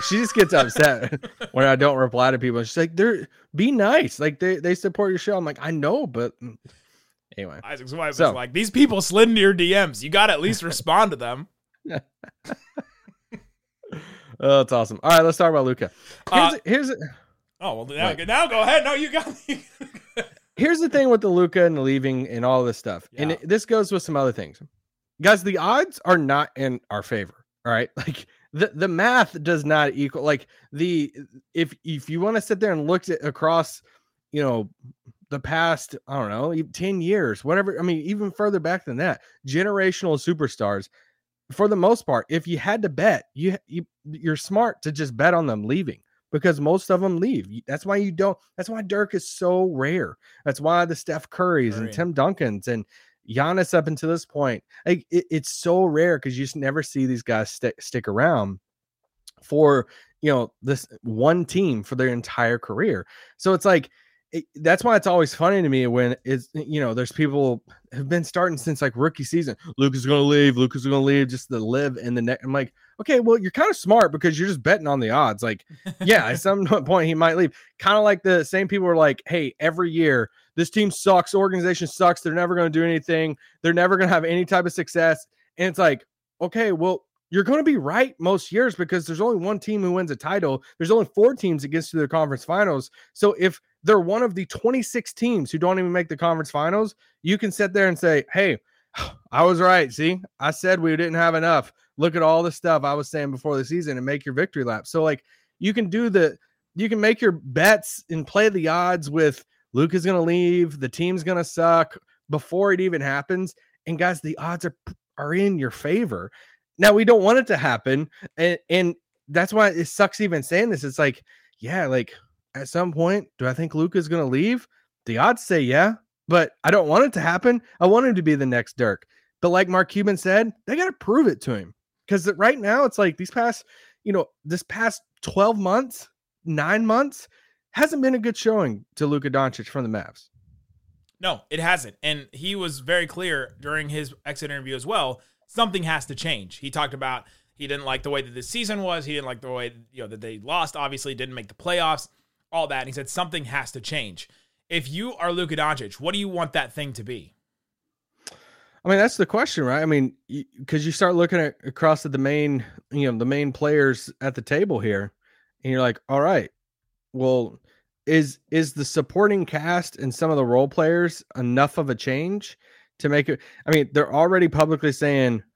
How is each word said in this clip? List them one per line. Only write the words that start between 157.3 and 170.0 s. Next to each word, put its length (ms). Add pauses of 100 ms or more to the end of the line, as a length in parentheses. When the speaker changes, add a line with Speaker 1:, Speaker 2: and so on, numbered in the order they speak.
Speaker 1:
I 40
mean, 100
that's 200
the 80
question, 380
right? 180
I 40
mean, 280 (160)
y-, 160 (200)
'cause 200
you 60
start 220
looking 240
at, 260
across 420
at 60
the 60
main, 460 (260)
you 220
know, 60
the 80
main 260
players 580 (120)
at 120
the 80
table 380
here, 320 (500)
and 80
you're 120
like, 260
"All 140
right, 280 (640)
well, 480 (460)
is, 320 (120)
is 220
the 120
supporting 600
cast 540
and 160